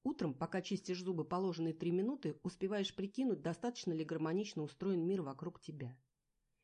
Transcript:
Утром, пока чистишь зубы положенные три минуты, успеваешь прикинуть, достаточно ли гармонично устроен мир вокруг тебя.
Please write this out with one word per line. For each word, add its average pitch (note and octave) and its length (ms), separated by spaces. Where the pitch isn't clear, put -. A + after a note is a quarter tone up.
Утром, F#3+ 300
пока F#3 280
чистишь F#3 420
зубы F3 200
положенные E3 500
три E3+ 180
минуты, A3+ 500
успеваешь G3 540
прикинуть, G3+ 460
достаточно E3+ 520
ли D#3+ 100
гармонично D#3+ 600
устроен F3 420
мир F#3+ 160
вокруг C#3+ 400
тебя. C#3 340